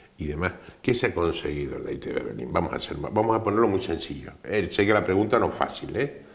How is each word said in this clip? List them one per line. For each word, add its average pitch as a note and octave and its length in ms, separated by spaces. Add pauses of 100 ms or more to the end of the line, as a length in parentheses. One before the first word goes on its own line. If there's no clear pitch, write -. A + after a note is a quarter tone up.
(160)
y D#2 100
demás, D#2+ 260 (280)
¿qué B2 140
se A#2+ 120
ha F#2 80
conseguido D2 600
en - 80
la - 60
I - 80
T - 140
B - 80
Berlín? A#1+ 320
Vamos F2 200
a - 40
hacer, - 200
vamos G#2+ 400
a A2 60
ponerlo G#2+ 240
muy G2 140
sencillo. D2 500 (140)
Eh, F#2 260
sé G2+ 160
que G#2+ 60
la G2+ 120
pregunta G#2+ 360
no F#2 60
es D2+ 80
fácil, - 420
¿eh? C#3 260 (120)